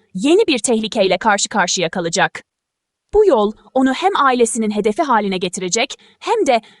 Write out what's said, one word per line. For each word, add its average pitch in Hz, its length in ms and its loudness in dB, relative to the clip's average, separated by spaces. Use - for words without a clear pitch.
yeni 330 340 2
bir 269 120 0
tehlikeyle 214 580 0
karşı 202 320 0
karşıya 180 400 -2
kalacak. 170 540 -4
Bu 415 120 4
yol 214 260 2
onu 262 200 2
hem 370 220 -2
ailesinin 240 560 0
hedefi 214 300 -2
haline 214 360 0
getirecek 180 580 -4
hem 415 280 0
de 233 140 2